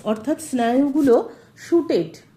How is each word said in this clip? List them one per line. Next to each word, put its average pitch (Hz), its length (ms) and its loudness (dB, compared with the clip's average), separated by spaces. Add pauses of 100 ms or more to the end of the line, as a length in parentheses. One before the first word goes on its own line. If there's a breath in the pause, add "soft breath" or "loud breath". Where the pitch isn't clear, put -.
অর্থাৎ 220 380 -4
স্নায়ুগুলো 262 880 2 (260 loud breath)
সুটেড 294 600 -2 (200)